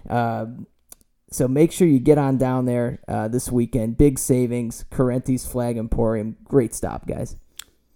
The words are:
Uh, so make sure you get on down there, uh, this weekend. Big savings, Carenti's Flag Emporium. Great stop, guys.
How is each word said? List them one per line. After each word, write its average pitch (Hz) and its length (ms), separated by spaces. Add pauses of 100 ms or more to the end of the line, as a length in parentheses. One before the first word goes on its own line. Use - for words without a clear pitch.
Uh, 113 400 (840)
so 135 160
make 147 240
sure 180 160
you 135 120
get 143 180
on 135 200
down 127 280
there, 123 420
uh, 110 220
this 123 220
weekend. 120 460
Big 143 220
savings, 120 720
Carenti's 127 560
Flag 120 300
Emporium. 110 640
Great 123 320
stop, - 320
guys. - 300 (580)